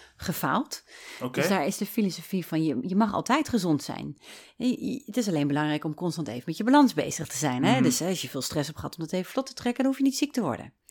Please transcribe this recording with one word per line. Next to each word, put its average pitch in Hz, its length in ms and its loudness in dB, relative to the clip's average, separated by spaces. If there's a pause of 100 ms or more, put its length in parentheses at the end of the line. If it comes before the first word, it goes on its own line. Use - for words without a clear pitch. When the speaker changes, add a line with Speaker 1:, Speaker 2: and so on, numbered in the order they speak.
(160)
Speaker 1:
gefaald. - 680 -2 (380)
Speaker 2:
Oké. 127 180 -4
Speaker 1:
Dus 156 100 4
daar 190 160 2
is 196 120 -2
de 202 80 -4
filosofie 185 600 -2
van, 160 180 0
je, 143 180 2
je 185 140 -2
mag 208 180 4
altijd 254 360 0
gezond 175 340 2
zijn. 139 340 -8 (400)
Je, 247 280 -2
je, - 200 -6
het 208 120 -6
is 226 100 0
alleen 151 200 2
belangrijk 151 360 0
om 156 100 -2
constant 160 340 -4
even 120 180 -8
met 165 120 -6
je 214 60 -2
balans 262 300 6
bezig - 340 -2
te - 100 -8
zijn. 131 260 0
Hè? 185 100 6
Speaker 2:
Mhm. - 100 4
Speaker 1:
Dus, 247 160 4
hè, 160 80 -2
als 185 140 -2
je 127 80 -8
veel 135 120 -4
stress 143 260 -2
hebt 151 120 -12
gehad, - 180 -10
om 165 60 -4
dat 156 100 -8
even 185 180 -2
vlot 262 140 -2
te - 80 -16
trekken, 240 300 -2
dan 269 80 4
hoef 269 100 -2
je 269 60 4
niet 269 100 0
ziek 285 160 -2
te 247 80 0
worden. 123 320 -4 (160)